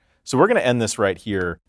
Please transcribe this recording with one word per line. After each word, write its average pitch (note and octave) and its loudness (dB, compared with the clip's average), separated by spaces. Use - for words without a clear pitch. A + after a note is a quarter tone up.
So - -4
we're E3 6
gonna A3+ 2
end B2 0
this G#2+ -2
right G2 0
here. F2+ -6